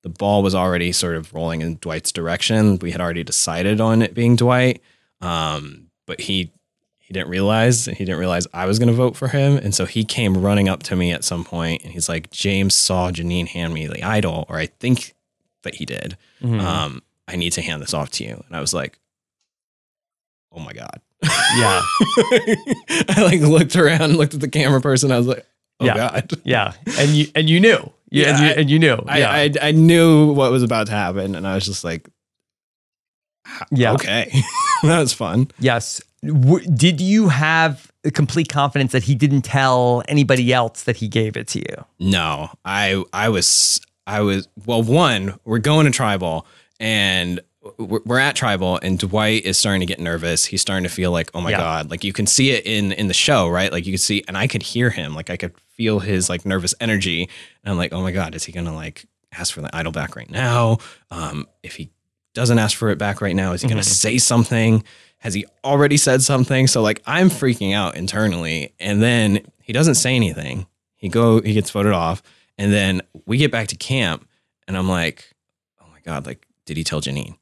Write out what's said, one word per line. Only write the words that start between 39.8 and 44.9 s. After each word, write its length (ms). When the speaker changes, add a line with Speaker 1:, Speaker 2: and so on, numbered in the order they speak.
Speaker 2:
anybody 460
else 320
that 140
he 100
gave 260
it 140
to 120
you? 240
Speaker 1:
No, 520
I, 440
I 200
was, 500
I 140
was, 280
well, 160
one, 640